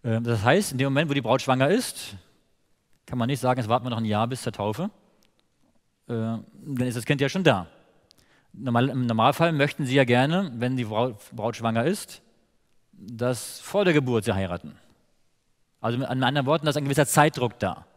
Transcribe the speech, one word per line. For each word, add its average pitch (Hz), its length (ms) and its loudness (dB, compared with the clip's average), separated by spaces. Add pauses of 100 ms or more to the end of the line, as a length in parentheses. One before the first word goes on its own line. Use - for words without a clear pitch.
Ähm, 113 180 0
das 117 220 -2
heißt, 170 260 4
in 131 80 -6
dem 135 80 0
Moment, 139 240 0
wo 139 40 0
die 139 60 0
Braut 131 220 0
schwanger 131 260 2
ist, - 480 -4 (880)
kann 131 120 -8
man 120 80 0
nicht 135 140 -2
sagen, 127 180 2
„Jetzt 110 100 -4
warten 120 180 0
wir 127 40 -4
noch 117 80 -4
ein 113 60 -2
Jahr 107 240 2
bis 127 140 -8
zur 113 100 -4
Taufe“, 107 380 -4 (1160)
äh, 131 60 -8
dann 113 680 -6
ist 123 160 -2
das 117 80 -6
Kind 143 160 0
ja 139 80 0
schon 190 140 -2
da. 107 240 4 (920)
Normal, 123 320 0
im 127 180 -2
Normalfall 127 460 2
möchten 147 320 -2
sie 127 120 0
ja 139 80 6
gerne, 139 500 2
wenn 123 220 -4
die 123 80 -4
Brau-, 110 340 -2 (140)
Braut 117 240 -6
schwanger 113 280 2
ist, - 380 -4 (880)
dass 123 500 -4
vor 202 240 0
der 175 100 4
Geburt 127 300 2
sie 113 100 0
heiraten. 87 420 -4 (1040)
Also 117 180 -2
mit, 131 100 -4
mit 131 140 -2
anderen 131 240 0
Worten, 151 200 0
da 151 40 2
ist 139 60 -2
ein 147 80 -2
gewisser 139 220 2
Zeitdruck 143 520 2
da. - 280 -6 (100)